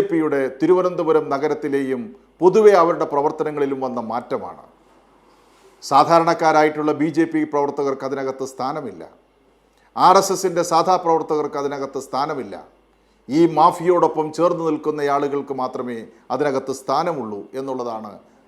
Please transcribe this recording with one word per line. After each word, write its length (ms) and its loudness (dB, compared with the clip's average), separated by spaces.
പിയുടെ 320 0
തിരുവനന്തപുരം 720 2
നഗരത്തിലെയും 680 -4
പൊതുവെ 320 8
അവരുടെ 300 0
പ്രവർത്തനങ്ങളിലും 720 -2
വന്ന 140 -6
മാറ്റമാണ്. 520 -8
സാധാരണക്കാരായിട്ടുള്ള 1000 4
ബി 160 0
ജെ 160 4
പി 80 0
പ്രവർത്തകർക്ക് 560 -2
അതിനകത്ത് 440 -6
സ്ഥാനമില്ല, 500 -10
ആർ 140 8
എസ് 140 -2
എസിൻ്റെ 360 -2
സാധാ 320 2
പ്രവർത്തകർക്ക് 600 -2
അതിനകത്ത് 440 -6
സ്ഥാനമില്ല. 480 -6
ഈ 20 4
മാഫിയോടൊപ്പം 680 4
ചേർന്ന് 300 0
നിൽക്കുന്ന 340 -4
ആളുകൾക്ക് 480 -4
മാത്രമേ 340 -6
അതിനകത്ത് 480 -2
സ്ഥാനമുള്ളൂ 580 -4
എന്നുള്ളതാണ് 520 -8